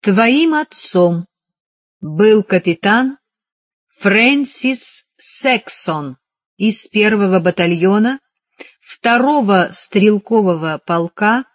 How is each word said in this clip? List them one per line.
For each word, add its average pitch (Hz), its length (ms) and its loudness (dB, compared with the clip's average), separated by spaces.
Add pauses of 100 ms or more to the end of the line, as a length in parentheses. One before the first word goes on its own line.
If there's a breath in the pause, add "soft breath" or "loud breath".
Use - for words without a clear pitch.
Твоим 240 520 2
отцом 180 720 -2 (720)
был 202 420 2
капитан 202 760 -2 (800)
Фрэнсис 247 1080 -2 (120)
Сексон 160 1000 -6 (380)
из 208 320 -4
первого 202 520 2
батальона 180 800 0 (600 loud breath)
второго 233 920 0
стрелкового 196 1120 0
полка 208 580 -2 (120)